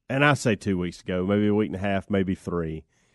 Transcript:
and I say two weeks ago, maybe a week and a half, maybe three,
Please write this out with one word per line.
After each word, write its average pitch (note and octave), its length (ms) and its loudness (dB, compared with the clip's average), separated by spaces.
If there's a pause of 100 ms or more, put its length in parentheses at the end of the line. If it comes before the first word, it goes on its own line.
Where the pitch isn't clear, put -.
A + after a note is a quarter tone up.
and C3+ 160 2
I D3 80 6
say A#2 220 0
two G2 220 -2
weeks F2 240 -6
ago, F#2 240 -2
maybe G#2 220 2
a G#2 60 2
week G#2 140 2
and D2 80 -8
a F#2 40 -8
half, G2 300 -2
maybe F#2+ 260 0
three, E2 480 -6 (320)